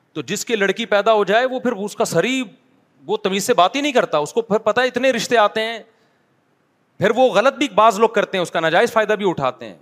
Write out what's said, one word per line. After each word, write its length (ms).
تو 80
جس 240
کی 100
لڑکی 300
پیدا 280
ہو 100
جائے، 220
وہ 140
پھر 120
اس 240
کا 100
سر 180
ہی، 200
وہ 120
تمیز 260
سے 100
بات 220
ہی 60
نہیں 100
کرتا، 260
اس 160
کو 80
پھر 160
پتہ 240
ہے 40
اتنے 260
رشتے 260
آتے 240
ہیں۔ 180
پھر 120
وہ 200
غلط 240
بھی 160
بعض 300
لوگ 100
کرتے 280
ہیں، 60
اس 80
کا 80
ناجائز 320
فائدہ 220
بھی 160
اٹھاتے 360
ہیں، 160